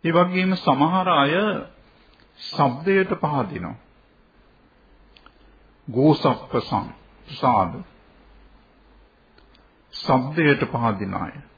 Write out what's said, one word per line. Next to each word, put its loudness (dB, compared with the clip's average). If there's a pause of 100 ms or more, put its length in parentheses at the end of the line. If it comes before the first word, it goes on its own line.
ඒ 0
වගේම 2
සමහර 2
අය 2 (1040)
ශබ්දයට 0
පහදිනවා. -4 (2000)
ගෝසප්පසං 0 (340)
ප්‍රසාද. 0 (2250)
ශබ්දයට 0
පහදින -4
අය. -6 (240)